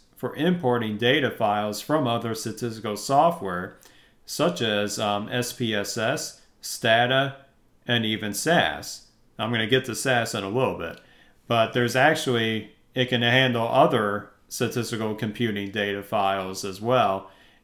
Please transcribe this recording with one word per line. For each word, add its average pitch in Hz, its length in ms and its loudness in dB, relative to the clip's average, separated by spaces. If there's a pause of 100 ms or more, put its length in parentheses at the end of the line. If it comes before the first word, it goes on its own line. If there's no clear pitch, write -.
(160)
for - 180 -8
importing 123 640 0
data 127 320 2
files 104 500 0
from 147 260 0
other 117 280 -2
statistical 110 600 -6
software, 139 840 0 (480)
such - 340 -2
as, 104 380 0
um, 104 320 -2
S 123 220 -2
P 113 220 -2
S 101 220 -4
S, 123 460 -4 (180)
Stata, 127 760 2 (500)
and 117 180 2
even 107 300 -2
sas. 101 720 0 (320)
I'm 113 140 -2
gonna 110 160 0
get 131 160 4
to 117 100 -6
sas 120 400 0
in 104 80 -2
a 98 60 -4
little 107 280 0
bit, 82 240 -10 (460)
but 113 260 2
there's 120 220 2
actually, 120 800 2 (220)
it 127 140 0
can 120 140 0
handle 120 460 2
other 110 600 2 (180)
statistical 113 640 -4
computing 104 560 -4
data 101 320 -2
files 98 600 -2
as 98 160 -8
well. 107 500 2 (340)